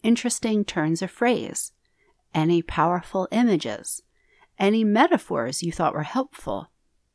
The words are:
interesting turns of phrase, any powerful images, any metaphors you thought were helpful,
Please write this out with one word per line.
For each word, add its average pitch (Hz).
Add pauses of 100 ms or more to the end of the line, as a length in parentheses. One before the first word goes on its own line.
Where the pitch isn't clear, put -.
interesting 226
turns 165
of 185
phrase, - (640)
any 165
powerful 175
images, 190 (560)
any 214
metaphors 208
you 170
thought 160
were 151
helpful, - (440)